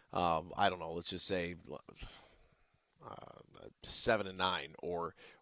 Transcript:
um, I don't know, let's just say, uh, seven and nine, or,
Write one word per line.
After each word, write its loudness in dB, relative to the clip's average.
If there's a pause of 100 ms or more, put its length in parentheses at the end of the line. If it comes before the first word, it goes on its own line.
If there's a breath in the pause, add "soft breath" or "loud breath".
(120)
um, 4
I 6
don't -2
know, -6
let's -4
just 2
say, 0 (1500 soft breath)
uh, -12 (680)
seven 2
and -12
nine, 2
or, -4 (260 soft breath)